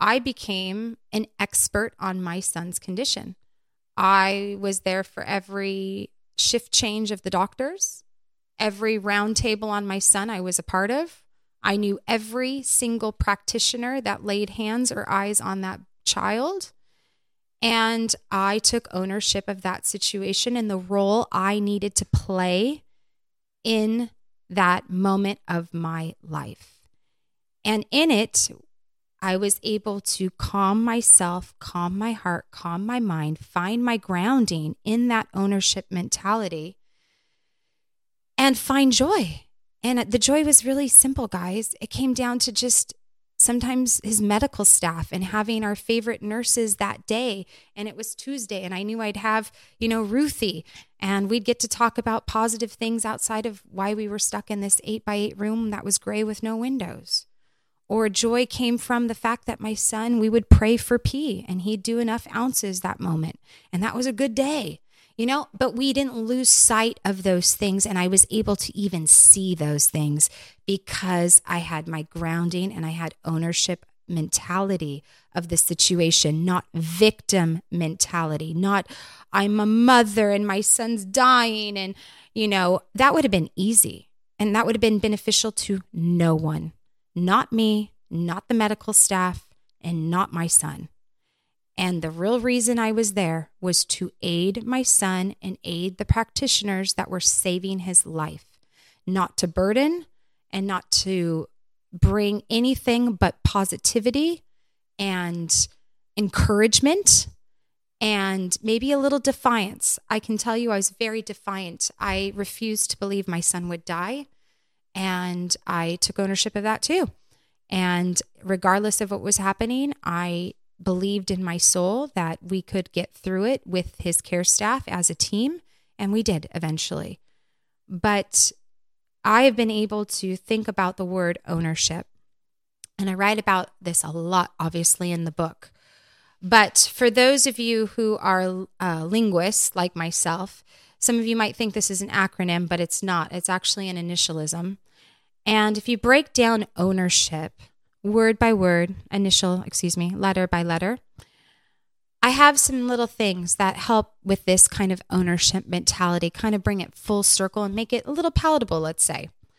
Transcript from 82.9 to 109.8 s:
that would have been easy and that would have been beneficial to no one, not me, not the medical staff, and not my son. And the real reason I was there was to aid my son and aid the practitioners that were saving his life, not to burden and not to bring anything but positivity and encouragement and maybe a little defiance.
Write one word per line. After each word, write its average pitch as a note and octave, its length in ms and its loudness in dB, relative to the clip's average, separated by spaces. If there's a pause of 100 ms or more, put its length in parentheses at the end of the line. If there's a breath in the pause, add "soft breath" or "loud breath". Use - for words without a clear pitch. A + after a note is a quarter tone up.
that C4 200 6
would D#4 100 4
have A#3+ 60 2
been F3+ 260 2
easy - 540 0 (280)
and G#3 160 2
that A3+ 120 2
would A3+ 100 2
have G#3+ 40 -6
been A3 180 4
beneficial G#3+ 540 0
to - 280 -4 (120)
no E3+ 420 2
one, D#3 400 -4 (400)
not F#3 380 2
me, G#3+ 400 2 (160)
not E3+ 380 -4
the A#3+ 80 0
medical G#3+ 380 0
staff, F#3 560 2 (320)
and E3 300 -2
not F3+ 220 0
my E3+ 140 -2
son. D3+ 420 -2 (920)
And F3+ 240 -2
the D#3+ 80 -6
real G3 300 -2
reason A#3+ 380 0
I A3+ 120 0
was G#3+ 240 0
there E3 360 -2 (100)
was F3+ 260 0
to - 240 -6 (100)
aid F#3 460 -2
my B3+ 160 -2
son F#3 580 0
and F#3 220 -10
aid F3+ 340 -6
the G#3 80 -8
practitioners G3+ 880 0
that - 140 -4
were F3+ 120 -6
saving F#3+ 600 0
his F3+ 240 0
life, D#3+ 540 -8 (480 soft breath)
not F#3 320 -2
to - 80 0
burden B3+ 600 0 (440)
and F#3+ 160 -4
not F#3+ 240 -6
to F3 560 0 (460)
bring G3+ 580 2
anything A#3+ 640 2
but F#3 320 0
positivity B3 1000 0 (560)
and F3 680 -2 (480)
encouragement A3 1120 4 (720)
and F#3+ 600 -2
maybe A3+ 300 0
a C#4+ 80 4
little C#4 220 2
defiance. A#3 800 0 (100)